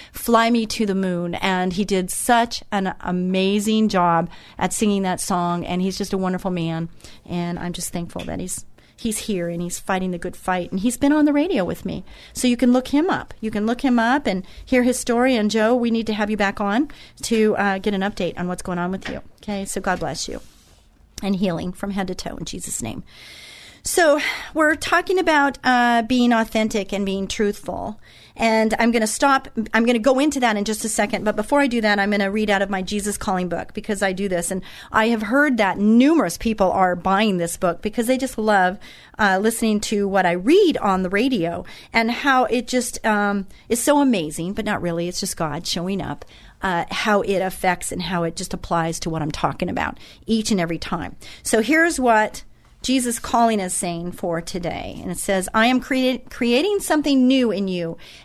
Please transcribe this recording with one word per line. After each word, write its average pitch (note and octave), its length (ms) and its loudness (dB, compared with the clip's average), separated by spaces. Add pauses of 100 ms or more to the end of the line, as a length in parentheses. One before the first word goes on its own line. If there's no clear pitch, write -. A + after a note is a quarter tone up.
(120)
Fly A3+ 360 2
Me A#3 180 2
to A3 200 -2
the G3 80 0
Moon. F3 420 -2
And F#3 360 0
he G3 120 -2
did F#3 260 0
such A#3+ 600 2
an F#3+ 300 -2
amazing G3 880 0
job F3 420 2 (280)
at F#3 140 -2
singing G3+ 300 2
that F#3 180 -2
song. F3 460 -2
And F3+ 160 -2
he's F#3 160 -2
just G3 140 -4
a G3 60 0
wonderful F#3 340 -2
man. E3 360 -2 (380)
And F3 320 -4
I'm F3 140 -6
just - 200 -8
thankful F3 340 -8
that - 120 -6
he's, - 260 -8 (320)
he's G#3+ 220 -4
here F3 300 -4
and E3+ 120 -4
he's F3 200 -6
fighting F#3 320 -2
the F3 60 -6
good F3+ 180 -8
fight. F3+ 340 -4
And F#3+ 80 -4
he's A#3+ 180 0
been C#4+ 160 2
on D4+ 120 4
the D4 80 4
radio D4 320 2
with E3+ 200 -6
me. F3+ 200 -8 (280)
So - 140 -2
you B3 100 4
can B3 160 4
look B3+ 160 2
him D#4 220 2
up. - 300 -4
You A3 100 -6
can G#3+ 160 -2
look A#3 140 -2
him B3 180 2
up B3 300 2
and F#3 180 -2 (180)
hear B3 200 2
his B3 160 2
story. B3 340 2
And G#3+ 160 2
Joe, A3 240 4
we A#3+ 160 2
need A3+ 160 0
to A3 80 -2
have G#3 160 -2
you G#3+ 60 0
back G3+ 240 -2
on G#3+ 320 0 (300)
to, G#3+ 340 2
uh, G3 220 0
get G#3 160 -2
an F#3+ 80 0
update F#3+ 360 -4
on F3+ 80 -4
what's F3+ 160 -6
going F3 160 -4
on F3+ 140 -4
with - 160 -8
you. - 120 -10 (220)
Okay, G3 220 -6
so - 160 -6
God F3+ 180 -2
bless D#3+ 300 -6
you - 120 -10 (840)
and G3 100 0
healing F3+ 380 -2
from G3+ 180 -6
head G3 160 -4
to F#3 80 -6
toe - 220 -10
in - 80 -10
Jesus' - 360 -10
name. - 220 -8 (840)
So D4+ 360 4 (320)
we're D#4 220 4
talking F4 440 0
about, D4 460 4
uh, A#3+ 380 4
being A#3+ 300 2
authentic A3 600 0
and G3 140 -2
being G3 200 -2
truthful. G3+ 720 -4 (380)
And A3 420 4
I'm A3+ 120 2
gonna A3 160 2
stop. C4+ 420 2 (240)
I'm A3+ 140 2
gonna A#3+ 120 2
go C4 200 4
into C#4 220 2
that A3+ 160 2
in G3+ 100 -2
just G#3+ 180 -4
a A3 60 -4
second. G#3 340 -2
But G#3 120 0
before C#4+ 240 2
I C#4 80 2
do A#3 120 0
that, G#3 180 2
I'm G3+ 120 2
gonna G3+ 200 2
read G#3+ 200 0
out G3 100 4
of G3 80 0
my G3 140 -4
Jesus G3+ 340 -4
Calling F3+ 320 -2
book - 240 -6
because G3+ 300 -4
I F#3+ 100 2
do G3 160 -4
this. F3 220 -2
And G3 120 -4 (300)
I A3 160 4
have A3+ 140 0
heard C4 340 2
that G3 220 2
numerous A#3 580 4
people G#3+ 340 0
are F3+ 260 2
buying G3 420 2
this E3+ 180 -4
book F3 240 -2
because A3 280 -2
they C4 100 2
just C4 180 -6
love, G#3 420 2 (400)
uh, F#3+ 220 2
listening A3 420 0
to G3+ 240 0
what F#3+ 200 2
I E3+ 60 4
read D4 460 4
on F#3+ 240 2
the F3+ 80 -2
radio G3 540 0 (260)
and A3+ 200 0
how B3+ 340 2
it B3 240 -2
just, - 380 -2
um, G3+ 400 0 (240)
is A#3 120 0
so D4+ 180 6
amazing, F3 520 0
but G#3+ 140 -6
not G3+ 160 -2
really. E3+ 260 -2
It's - 120 -6
just - 160 -6
God D3+ 300 -4
showing F#3 360 -4
up, - 240 -10 (340)
uh, F3 300 -2
how G#3 320 2
it F#3+ 160 0
affects F3+ 520 -2
and F3+ 120 -6
how E3+ 220 -2
it E3 120 -4
just F#3 160 -8
applies E3+ 480 -2
to - 80 -6
what D#3+ 140 -4
I'm D3+ 80 -2
talking D3+ 400 -2
about - 280 -4 (280)
each A3 240 0
and G3 100 2
every E3 180 -2
time. - 380 -8 (260)
So A#3 200 2
here's D#4+ 360 2
what A3 440 2 (380)
Jesus B3 380 0
Calling A#3 400 2
is F#3 160 -4
saying F3 380 -4
for E3+ 280 -4
today. - 640 -8
And F#3 80 -6
it F3 80 -6
says, F#3+ 340 -2
"I A3+ 140 4
am B3+ 140 4
crea-, B3+ 500 0
creating D4 480 2
something C#4+ 480 2
new B3+ 240 4
in F#3+ 160 -2
you, E3+ 320 -4 (260)